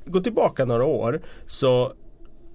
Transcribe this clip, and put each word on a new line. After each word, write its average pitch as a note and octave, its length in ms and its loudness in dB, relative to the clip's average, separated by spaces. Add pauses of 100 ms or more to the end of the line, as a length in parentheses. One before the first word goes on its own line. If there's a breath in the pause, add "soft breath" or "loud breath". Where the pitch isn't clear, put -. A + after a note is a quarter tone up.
går F3+ 160 0
tillbaka A3+ 440 2
några A#2+ 200 2
år C3 360 0 (260 loud breath)
så B2+ 460 2 (600)